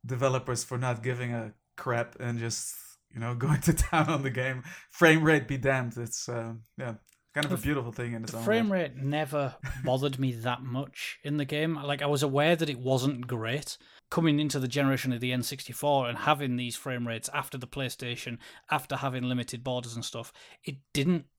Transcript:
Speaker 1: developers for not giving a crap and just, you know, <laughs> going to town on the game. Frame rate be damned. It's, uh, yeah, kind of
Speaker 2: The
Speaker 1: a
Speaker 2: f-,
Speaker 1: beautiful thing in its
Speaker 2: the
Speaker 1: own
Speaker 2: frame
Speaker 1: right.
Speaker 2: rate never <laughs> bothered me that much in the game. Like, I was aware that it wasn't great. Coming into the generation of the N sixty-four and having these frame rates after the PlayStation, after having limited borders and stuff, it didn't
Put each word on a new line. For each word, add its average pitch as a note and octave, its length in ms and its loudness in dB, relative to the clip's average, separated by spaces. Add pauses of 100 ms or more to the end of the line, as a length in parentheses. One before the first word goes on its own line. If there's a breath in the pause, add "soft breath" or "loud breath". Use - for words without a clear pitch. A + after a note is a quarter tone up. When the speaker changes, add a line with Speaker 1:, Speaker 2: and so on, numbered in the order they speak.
Speaker 1:
developers B2+ 600 0
for B2+ 140 -6
not B2 240 -2
giving B2 320 -4
a A2 180 -6 (240)
crap A#2+ 440 -2
and A#2+ 180 -2
just, - 360 -4 (380)
you A2+ 80 -10
know, A#2+ 140 -2
<laughs> A#2+ 120 -2
going D3+ 160 4
to E3+ 100 6
town D#3 360 4
on D3 140 2
the C3+ 80 0
game. B2+ 320 -2 (280 loud breath)
Frame D#3+ 340 8
rate D3+ 240 6
be C#3 100 0
damned. B2+ 380 2
It's, A#2 320 -8
uh, A#2 240 -4 (240)
yeah, B2 180 -8 (400)
kind D3 120 0
of - 40 -4
Speaker 2:
The F3+ 60 2
Speaker 1:
a - 20 -4
Speaker 2:
f-, G#2+ 60 -8
Speaker 1:
beautiful C3 280 0
thing A#2+ 200 -4
in A2+ 100 -6
its A2+ 100 -8
Speaker 2:
the A2+ 60 -6
Speaker 1:
own A2+ 60 -6
Speaker 2:
frame G#3+ 280 4
Speaker 1:
right. F3+ 100 2 (120)
Speaker 2:
rate - 20 -14
never C#3+ 600 -2 (140)
<laughs> B2+ 140 -6
bothered C3+ 340 2
me C3 140 0
that B2 300 -4
much C3+ 600 -6
in D3 160 -2
the C#3+ 60 0
game. D3+ 300 0
Like, C#3+ 280 -2
I C#3+ 40 0
was C#3+ 160 2
aware D3 340 4
that D#3+ 140 0
it B2 80 -6
wasn't B2+ 480 2
great. B2 520 -4 (320 loud breath)
Coming D#3 300 4
into D3 180 0
the B2+ 100 0
generation C3+ 440 2
of A#2 80 -2
the B2+ 120 0
N B2+ 100 0
sixty-four C3+ 640 0
and A#2 80 -4
having C#3+ 400 2
these B2 200 -4
frame B2 300 -4
rates A2+ 280 -6
after C#3+ 240 -4
the B2 80 -10
PlayStation, A#2+ 720 -6 (320 loud breath)
after D#3 260 0
having B2+ 280 -2
limited B2 380 -4
borders B2 320 -6
and A#2 80 -6
stuff, - 300 -10 (320 loud breath)
it C#3 120 -8 (180)
didn't D#3 320 2 (120)